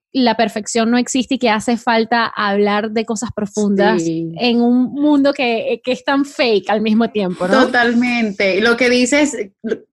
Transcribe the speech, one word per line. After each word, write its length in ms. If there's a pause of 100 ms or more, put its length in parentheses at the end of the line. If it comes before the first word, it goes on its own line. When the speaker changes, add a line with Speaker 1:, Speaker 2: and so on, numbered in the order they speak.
(140)
Speaker 1:
la 220
perfección 540
no 80
existe 380
y 20
que 120
hace 280
falta 480
hablar 680
de 140
cosas 300
profundas 680
Speaker 2:
Sí. 360
Speaker 1:
en 220
un 320
mundo 400
que, 500
que 80
es 120
tan 220
fake 440
al 120
mismo 280
tiempo, 380
¿no? 180
Speaker 2:
Totalmente. 960
Lo 160
que 120
dices, 460 (260)
lo 160 (160)